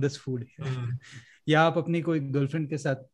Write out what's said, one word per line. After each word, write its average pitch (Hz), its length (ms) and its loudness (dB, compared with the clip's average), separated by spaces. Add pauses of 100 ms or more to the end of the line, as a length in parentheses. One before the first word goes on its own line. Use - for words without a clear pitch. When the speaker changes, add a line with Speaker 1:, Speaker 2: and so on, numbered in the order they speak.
Speaker 1:
this 139 120 0
food।" 123 300 -8 (180)
Speaker 2:
हम्म। 127 360 -4 (260)
Speaker 1:
<laughs> - 240 -20
या 151 140 6
आप 165 160 4
अपनी 170 240 0
कोई 160 180 0
गर्लफ्रेंड 139 500 -2
के 156 80 -4
साथ 135 180 -2 (180)